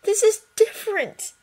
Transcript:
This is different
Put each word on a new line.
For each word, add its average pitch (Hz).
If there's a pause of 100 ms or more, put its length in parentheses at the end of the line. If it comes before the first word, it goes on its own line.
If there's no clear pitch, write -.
This 415
is 440 (140)
different - (100)